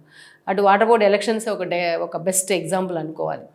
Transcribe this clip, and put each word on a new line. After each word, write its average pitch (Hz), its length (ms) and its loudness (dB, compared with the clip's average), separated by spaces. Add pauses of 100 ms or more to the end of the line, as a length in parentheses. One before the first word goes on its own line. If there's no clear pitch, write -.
(480)
అటు 196 140 0
వాటర్ 202 260 4
బోర్డు 226 180 6
ఎలక్షన్స్ 214 420 0
ఒక 196 160 -4
డే-, 170 320 -2
ఒక 170 220 -6
బెస్ట్ 185 340 -2
ఎగ్జాంపుల్ 180 460 -2
అనుకోవాలి. 156 460 -6 (120)